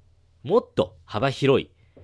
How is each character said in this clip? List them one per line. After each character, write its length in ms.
も 160
っ 140
と 220
幅 240
広 340
い、 80